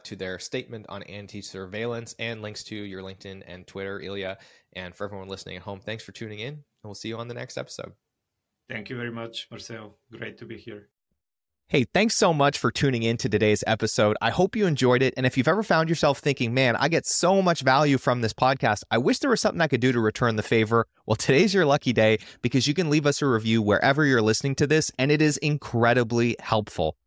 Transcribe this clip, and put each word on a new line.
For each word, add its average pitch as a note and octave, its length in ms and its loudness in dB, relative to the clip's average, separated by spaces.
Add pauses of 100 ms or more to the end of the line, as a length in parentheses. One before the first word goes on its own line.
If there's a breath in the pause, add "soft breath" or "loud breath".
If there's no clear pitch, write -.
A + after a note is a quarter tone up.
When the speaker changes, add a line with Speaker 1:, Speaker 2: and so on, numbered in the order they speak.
Speaker 1:
to G2+ 140 -14
their F#2 200 -8
statement A#2 520 -12
on G2+ 140 -14
anti-surveillance, G#2 1160 -12
and A#2 220 -8
links G#2+ 240 -12
to A2 100 -12
your G2+ 260 -12
LinkedIn F#2+ 460 -16
and F2+ 180 -18
Twitter, G2 360 -10
Ilya. F#2+ 360 -10 (360 soft breath)
And F2+ 200 -12
for G#2 120 -10
everyone G2 240 -12
listening F#2 260 -12
at F2+ 60 -14
home, G2 180 -12
thanks A2 240 -10
for - 80 -18
tuning G#2+ 280 -12
in, B2+ 160 -10
and D3 80 -18 (200)
we'll G#2 120 -14
see - 120 -12
you A2+ 100 -8
on A#2 120 -10
the A#2 40 -10
next B2+ 240 -12
episode. - 360 -12 (760)
Speaker 2:
Thank A2 200 -12
you B2+ 80 -10
very A#2+ 140 -8
much, A#2 380 -12
Marcel. A2 460 -16 (160)
Great A2 280 -14
to A2+ 60 -16
be G#2 120 -14
here. G#2 320 -18 (800)
Speaker 1:
Hey, C3 240 2
thanks G#3 220 2
so F3+ 180 4
much C#3+ 240 2
for B2 140 0
tuning A#2 320 0
in A#2 140 0
to A#2 120 -2
today's G#2+ 360 2
episode. G#2+ 560 2
I A#2 100 0
hope F#3 240 0
you G#3 120 2
enjoyed B2+ 340 4
it. C3 140 2
And C3 100 -4
if B2+ 120 0
you've B2+ 100 2
ever G3 160 2
found D#3+ 260 2
yourself D3+ 300 2
thinking, B2+ 340 -2
"Man, B2+ 220 2
I C#3+ 120 0
get D#3+ 180 0
so F#3+ 360 2
much E3+ 200 2
value C3+ 360 4
from B2 240 0
this A2 120 -2
podcast, B2+ 580 2
I A2+ 60 2
wish E3+ 220 2
there C#4+ 100 0
was - 120 2
something E3+ 200 0
I D#3+ 60 2
could C3 120 0
do B2+ 120 4
to A#2+ 80 2
return A2+ 360 0
the G#2+ 80 -2
favor," A2+ 440 2 (180)
well, A2 100 2
today's E3 380 4
your F#3 120 4
lucky C#3 280 2
day, A2 260 4 (220 loud breath)
because B2 260 0
you D3 60 0
can E3 160 0
leave D3 160 2
us D3 160 0
a D3+ 40 0
review A2+ 360 2
wherever C3 440 4
you're C3 160 4
listening A2 340 0
to D3 120 2
this, D3+ 320 2
and C3+ 100 2
it D3+ 120 4
is D3+ 160 2
incredibly A#2+ 1000 2
helpful. G#2 680 -2